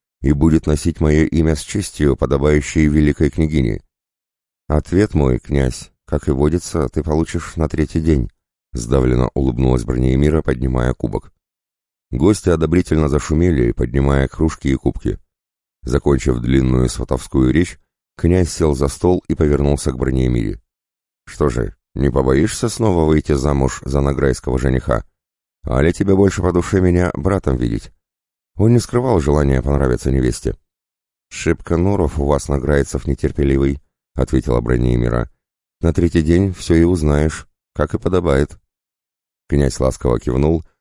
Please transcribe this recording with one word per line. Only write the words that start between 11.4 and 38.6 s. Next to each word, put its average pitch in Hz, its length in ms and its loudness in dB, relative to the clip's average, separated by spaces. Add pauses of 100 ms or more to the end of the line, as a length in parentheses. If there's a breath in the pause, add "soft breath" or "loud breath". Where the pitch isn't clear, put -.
Гости 92 380 2
одобрительно 80 600 2
зашумели, 73 640 0
поднимая 67 560 0
кружки - 420 -4
и 67 60 0
кубки. - 460 -4 (680)
Закончив 65 540 0
длинную 64 480 2
сватовскую 64 640 -2
речь, 82 260 -2 (380)
князь 87 360 2
сел 78 220 0
за 69 140 -2
стол 90 400 0
и 78 80 -2
повернулся 71 560 0
к 62 40 -10
Бронемире. 62 640 -2 (680)
"Что - 220 -2
же, 57 280 -6 (180)
не 69 160 0
побоишься 67 580 0
снова 95 360 0
выйти 78 280 2
замуж 67 520 0
за 69 160 -2
награйского 65 580 -2
жениха? 65 460 -2 (580)
Али 73 300 0
тебе 98 240 0
больше 95 260 2
по 90 100 0
душе 87 280 0
меня 90 340 2
братом 87 420 -2
видеть?" 58 360 -6 (640)
Он 110 160 2
не 120 80 4
скрывал 120 400 0
желания 69 420 2
понравиться 67 480 0
невесте. 64 460 -2 (760)
"Шибко - 460 -2
норов 90 420 0
у 71 80 -2
вас, 71 220 0
награйцев, 69 580 0
нетерпеливый", — 69 760 0 (360)
ответила 62 440 0
Бронемира. 60 680 0 (500)
"На 82 120 2
третий 85 300 2
день 90 300 2
всё - 220 -2
и 82 80 6
узнаешь, 76 640 0 (280)
как 76 200 -4
и 104 40 -4
подобает". 87 600 0 (880)